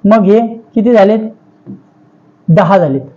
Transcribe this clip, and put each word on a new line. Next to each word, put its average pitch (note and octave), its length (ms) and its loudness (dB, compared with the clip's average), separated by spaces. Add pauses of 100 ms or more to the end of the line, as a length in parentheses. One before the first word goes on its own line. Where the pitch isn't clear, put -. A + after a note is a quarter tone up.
(120)
मग A3 120 2
हे G#3+ 240 2
किती A3 440 -4
झालेत? G#3+ 280 2 (1300)
दहा F#3 280 2
झालेत. C#3 240 -2 (160)